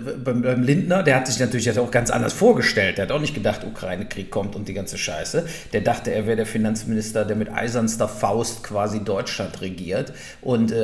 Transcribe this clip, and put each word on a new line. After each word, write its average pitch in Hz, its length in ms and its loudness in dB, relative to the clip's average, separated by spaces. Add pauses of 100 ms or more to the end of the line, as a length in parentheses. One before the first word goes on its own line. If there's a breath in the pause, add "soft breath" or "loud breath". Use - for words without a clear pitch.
(220)
beim, 123 200 2
beim 127 220 2
Lindner, 147 380 4
der 143 140 6
hat 131 120 2
sich - 120 0
natürlich 120 240 2
das 110 140 2
auch 120 140 2
ganz 117 180 2
anders 117 240 2
vorgestellt. 113 640 4
Der 95 80 0
hat 123 80 -2
auch 151 80 0
nicht 151 120 -2
gedacht, 101 300 0
Ukraine-Krieg 92 680 -6
kommt 98 280 -2
und 98 100 -6
die 95 60 -8
ganze 95 240 -6
Scheiße. 82 500 -2 (240 loud breath)
Der 107 80 0
dachte, 117 340 0
er 107 120 0
wäre 113 100 2
der 110 100 2
Finanzminister, 110 800 0
der 104 140 0
mit 107 120 0
eisernster 113 600 0
Faust 113 540 -2
quasi 104 420 -2
Deutschland 98 560 -4
regiert 92 500 -4 (300 loud breath)
und, 113 320 2
äh, 113 100 2